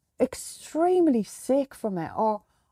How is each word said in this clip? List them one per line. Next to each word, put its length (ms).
extremely 1080
sick 520
from 220
it 180
or 260